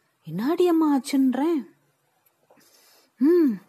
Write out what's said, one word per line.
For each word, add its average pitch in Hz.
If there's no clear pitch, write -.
என்னாடி 262
அம்மா 320
ஆச்சுன்றேன். 269
ம், 311